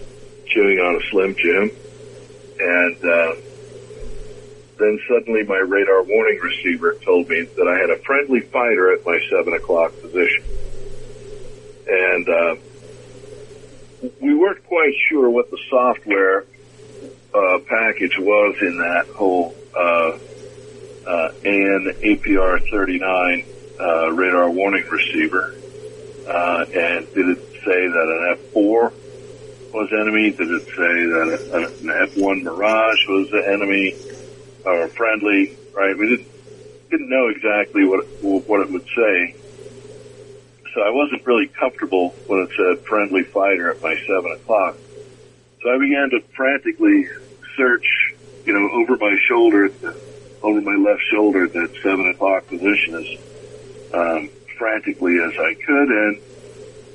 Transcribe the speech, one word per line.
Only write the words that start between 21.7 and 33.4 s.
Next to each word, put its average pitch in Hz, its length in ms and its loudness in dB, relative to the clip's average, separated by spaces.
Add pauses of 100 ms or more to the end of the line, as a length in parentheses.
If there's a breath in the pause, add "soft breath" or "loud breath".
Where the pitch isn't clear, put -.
A 104 140 4
P 101 200 0
R 92 220 4
thirty-nine, 92 840 0 (360)
uh, 82 320 0
radar 90 380 2
warning 95 400 0
receiver. 80 640 -2 (720)
Uh, 87 460 -2
and 85 420 -4
did 92 140 2
it 87 100 0 (260)
say 92 240 2
that 85 200 0
an 85 300 -2
F - 140 -20
four 113 400 2 (800)
was 110 200 -4
enemy? 107 380 2
Did 85 200 -4
it 85 160 -4
say - 80 -18
that 85 1040 0
an 80 100 -8
F 92 260 -2
one 98 280 0
Mirage 107 640 0
was 98 220 0
the 101 180 0